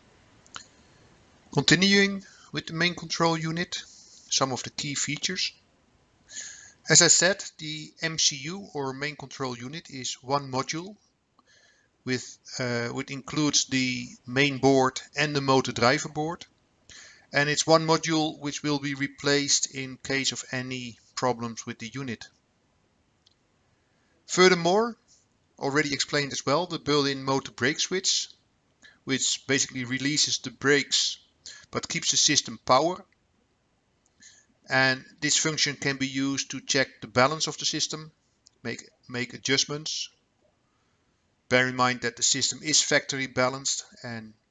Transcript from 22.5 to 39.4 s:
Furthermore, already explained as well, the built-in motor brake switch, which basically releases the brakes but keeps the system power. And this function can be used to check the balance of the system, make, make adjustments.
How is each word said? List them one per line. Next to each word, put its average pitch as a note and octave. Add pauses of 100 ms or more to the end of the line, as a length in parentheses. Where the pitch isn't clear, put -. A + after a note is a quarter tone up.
Furthermore, F#3 (640)
already C#3+
explained C#3+
as B2
well, D3+
the E3+
built-in C#3
motor C3+
brake -
switch, - (760)
which -
basically C3+
releases C3
the C3+
brakes - (500)
but -
keeps -
the -
system C3
power. D#3+ (1700)
And C3 (160)
this D3
function D3
can C#3
be C3+
used C3+
to C3+
check -
the A#2
balance C3+
of D3
the C#3
system, D#3 (520)
make, - (220)
make B2
adjustments. C#3 (1400)